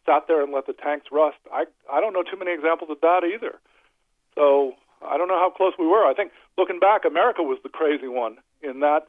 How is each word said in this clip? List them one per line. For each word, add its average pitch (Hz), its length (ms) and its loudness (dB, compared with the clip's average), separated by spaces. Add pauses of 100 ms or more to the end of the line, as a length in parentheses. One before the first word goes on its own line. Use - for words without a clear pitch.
sat 151 220 0
there 156 160 2
and 143 80 -6
let 135 160 -6
the 131 60 -8
tanks 147 360 -8
rust. 147 280 0 (160)
I, 147 120 -4 (240)
I 143 120 -2
don't 214 100 -2
know 180 120 -2
too 190 140 -14
many 180 140 -6
examples 160 380 -2
of 151 100 -10
that 175 240 2
either. 202 360 -6 (760)
So 139 380 4 (280)
I 147 160 -4
don't 180 120 -2
know 185 100 0
how 185 120 2
close 190 280 0
we 160 80 0
were. 196 180 4
I 135 80 4
think, 202 200 -6 (240)
looking 180 220 -2
back, 196 260 4
America 175 380 0
was 131 200 -4
the - 60 -12
crazy 147 400 -2
one 120 300 -6 (220)
in 135 200 -10
that 151 280 0